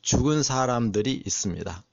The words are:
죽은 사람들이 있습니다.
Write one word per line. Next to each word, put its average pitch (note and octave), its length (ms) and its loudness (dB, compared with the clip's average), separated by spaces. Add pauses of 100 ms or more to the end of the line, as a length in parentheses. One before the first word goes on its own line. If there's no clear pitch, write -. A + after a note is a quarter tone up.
죽은 C#3 420 2
사람들이 B2 800 0
있습니다. F2 680 -6